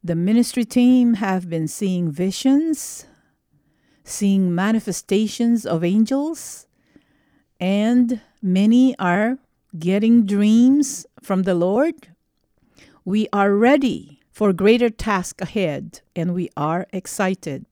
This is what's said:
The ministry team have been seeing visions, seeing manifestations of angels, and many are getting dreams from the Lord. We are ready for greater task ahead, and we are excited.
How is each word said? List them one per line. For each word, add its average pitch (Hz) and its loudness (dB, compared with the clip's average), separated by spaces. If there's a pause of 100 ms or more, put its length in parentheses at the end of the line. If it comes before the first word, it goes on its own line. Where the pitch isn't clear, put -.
The 170 -4
ministry 220 0
team 247 4
have 190 -2
been 160 -4
seeing 180 -4
visions, 262 -2 (960)
seeing 196 0
manifestations 214 -2
of 165 -2
angels, 220 -2 (920)
and 226 0 (220)
many 220 2
are 208 0 (420)
getting 208 2
dreams 226 2 (160)
from 190 -2
the 180 0
Lord. 226 0 (960)
We 208 -2
are 202 2
ready 240 0 (100)
for 208 0
greater 226 4
task 202 -6
ahead, 165 -6 (120)
and 175 -4
we 175 -6
are 160 -4
excited. 185 -6